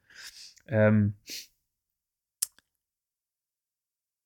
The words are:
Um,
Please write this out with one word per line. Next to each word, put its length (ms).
Um, 440